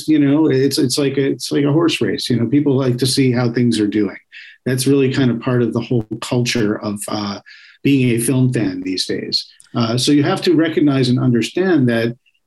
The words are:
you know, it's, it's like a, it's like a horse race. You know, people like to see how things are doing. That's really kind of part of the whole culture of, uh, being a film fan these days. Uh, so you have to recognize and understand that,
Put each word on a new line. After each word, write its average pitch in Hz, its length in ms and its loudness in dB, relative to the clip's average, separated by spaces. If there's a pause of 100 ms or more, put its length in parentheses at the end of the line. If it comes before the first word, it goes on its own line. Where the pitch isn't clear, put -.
you 151 120 2
know, 143 320 4
it's, 135 280 2
it's 135 180 0
like 139 220 0
a, 139 140 0
it's - 200 -10
like 147 120 0
a 143 80 2
horse 165 280 2
race. 98 300 -2
You 120 100 0
know, 120 60 0
people 143 280 2
like 127 220 0
to 135 100 0
see 127 260 2
how 120 200 0
things 120 260 0
are 104 80 0
doing. 101 300 -2 (480)
That's 127 220 -2
really 139 260 2
kind 131 180 2
of 117 100 -2
part 123 200 0
of 120 140 0
the 117 80 -2
whole 120 240 -2 (160)
culture 120 580 -2
of, 104 280 -6
uh, 202 320 -8 (420)
being 131 320 2
a 113 40 0
film 127 320 0
fan 95 300 -2
these 92 240 -6
days. - 420 -6 (280)
Uh, 117 240 0
so 143 120 0
you 143 120 4
have 180 200 -2
to 175 120 2
recognize 147 560 2
and 127 80 2
understand 131 720 2
that, 117 260 -2 (300)